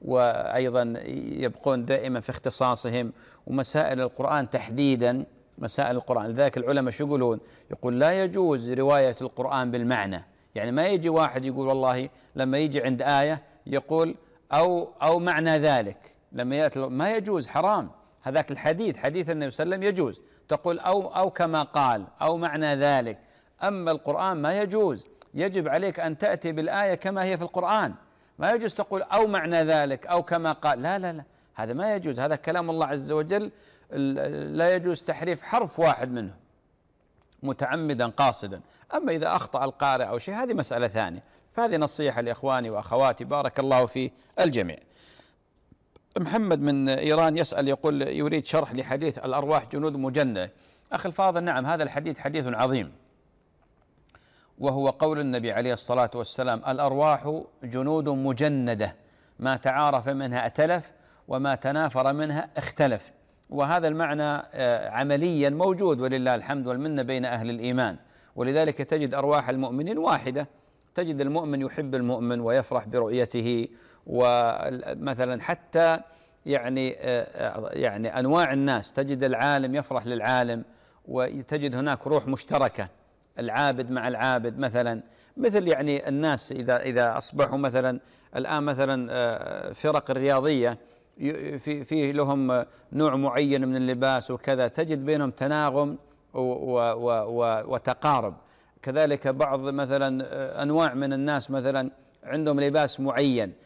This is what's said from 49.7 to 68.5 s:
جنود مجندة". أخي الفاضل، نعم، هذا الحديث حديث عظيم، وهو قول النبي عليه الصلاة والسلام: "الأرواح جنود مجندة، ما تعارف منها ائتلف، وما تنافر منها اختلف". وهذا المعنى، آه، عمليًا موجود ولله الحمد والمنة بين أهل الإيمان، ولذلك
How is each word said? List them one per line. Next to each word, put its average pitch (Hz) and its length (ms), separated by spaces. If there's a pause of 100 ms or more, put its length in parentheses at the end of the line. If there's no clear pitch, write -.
جنود 151 240
مجندة". 131 560 (400)
أخي - 180
الفاضل، 175 340
نعم، 135 220
هذا 156 180
الحديث 147 360
حديث 143 280
عظيم، 120 440 (1700)
وهو 135 300
قول 156 300
النبي 123 320
عليه 120 220
الصلاة 123 420
والسلام: 120 520
"الأرواح 143 760 (200)
جنود 135 460
مجندة، 135 840 (440)
ما 131 160
تعارف 135 540
منها 131 340
ائتلف، 160 480 (360)
وما 135 280
تنافر 139 580
منها 151 440
اختلف". 135 540 (380)
وهذا 151 380
المعنى، 151 560 (100)
آه، 120 360
عمليًا 143 600
موجود 175 500
ولله 127 360
الحمد 131 320
والمنة 139 340
بين 127 240
أهل 117 240
الإيمان، 120 460 (400)
ولذلك 139 420